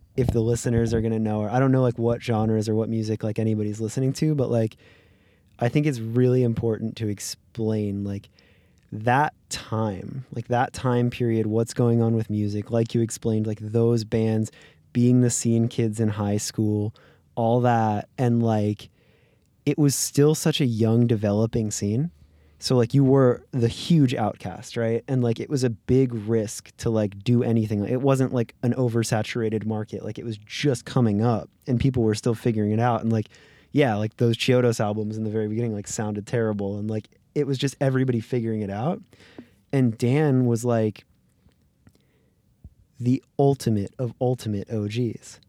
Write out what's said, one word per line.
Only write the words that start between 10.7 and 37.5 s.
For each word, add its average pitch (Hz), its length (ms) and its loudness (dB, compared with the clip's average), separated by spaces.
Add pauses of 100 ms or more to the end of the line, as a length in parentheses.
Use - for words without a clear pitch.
time 123 340 0
period, 113 380 0
what's 113 260 0
going 117 300 4
on 113 120 2
with 110 140 -2
music, 104 420 -4
like 113 240 0
you 117 60 2
explained, 110 460 -2
like, 107 140 -6
those 117 440 2
bands, 110 480 0 (400)
being 123 300 6
the 123 80 4
scene 117 380 0
kids 113 320 -2
in 107 100 2
high 101 260 -2
school, 104 580 -2 (400)
all 120 280 2
that, 110 560 2
and, 120 240 2
like, 107 480 0 (720)
it 147 140 0
was 143 160 2
still 147 400 2
such - 260 0
a 143 60 0
young, 113 400 2
developing 110 640 0
scene. 110 400 -2 (480)
So, - 180 0
like, 117 180 2
you 139 80 6
were 131 480 4
the 117 160 0
huge 135 480 2
outcast, - 640 -6
right? 113 320 -2
And, 131 120 0
like, 117 200 0
it 117 100 -8
was 131 140 -2
a 123 60 2
big 127 440 0
risk 110 640 -4
to, - 140 -4
like, 101 340 -2
do 120 180 4
anything. 110 460 0
It 123 140 -2
wasn't, 135 300 2
like, 120 300 -2
an 120 120 2
oversaturated 110 920 -2
market. 107 380 -6
Like, 107 120 -10
it - 80 -10
was 110 140 -8
just 120 460 -4
coming 110 400 2
up, 113 260 0 (160)
and 123 140 0
people 131 240 2
were 107 100 2
still 113 220 -2
figuring 107 340 -2
it 107 80 0
out. 117 240 2
And, 113 100 0
like, 107 180 -2 (420)
yeah, 135 240 2
like, 107 220 -4
those 117 180 2
Chiodos 123 420 2
albums 107 380 -2
in 110 80 -4
the 107 60 -4
very 107 180 -2
beginning, 113 260 -4
like, 101 140 -8
sounded 104 360 -6
terrible, 104 540 -2
and, 104 100 -6
like, 110 200 -6 (260)
it 143 140 -2
was 135 100 -2